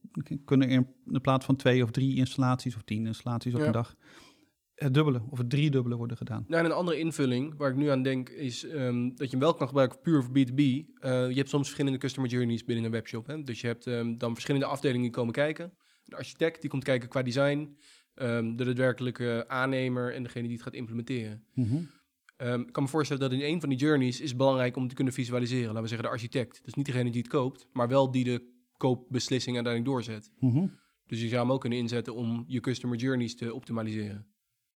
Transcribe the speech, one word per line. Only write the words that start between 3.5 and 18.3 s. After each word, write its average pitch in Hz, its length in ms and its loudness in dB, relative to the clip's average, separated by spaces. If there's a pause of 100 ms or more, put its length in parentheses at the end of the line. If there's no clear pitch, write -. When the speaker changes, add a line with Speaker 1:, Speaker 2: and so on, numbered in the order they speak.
Speaker 1:
op 123 60 0
Speaker 2:
Ja. 151 60 2
Speaker 1:
een - 60 4
dag - 220 -2 (800)
het 135 200 0
dubbele 143 360 4
of 127 80 -8
het 120 120 -2
driedubbele 135 460 2
worden 117 200 -6
gedaan. 113 320 -8
Speaker 2:
Nou, 165 160 4
en 165 60 2
een 143 60 0
andere 170 220 0
invulling 147 580 0
waar 143 140 0
ik 127 60 -2
nu 147 140 2
aan 131 120 4
denk 131 260 -2
is, 127 380 -8
ehm, 123 420 0
dat 127 160 -6
je 120 60 -6
hem 131 100 0
wel 165 140 6
kan 143 120 -2
gebruiken 131 340 2
puur 151 220 4
voor 123 100 -6
B 131 40 2 (100)
two 123 80 -6
B. 135 40 2
Eh, 131 680 2
je 127 60 -2
hebt 135 140 0
soms 143 160 0
verschillende 135 340 -2
customer 131 320 -2
journeys 120 340 0
binnen 117 200 -2
een 113 60 -2
webshop, 113 360 -6
hè? 151 160 -10
Dus 123 180 -8
je 123 60 -6
hebt, 117 200 -4
ehm, 117 300 -2
dan 117 160 -4
verschillende 139 340 0
afdelingen 135 360 0
die 120 80 0
komen 117 220 -2
kijken. 156 400 -2 (320)
De - 120 -18
architect 160 440 -4
die 147 100 -6
komt 135 140 -4
kijken 123 240 0
qua 131 140 -2
design, 143 540 0 (380)
ehm, 117 420 -2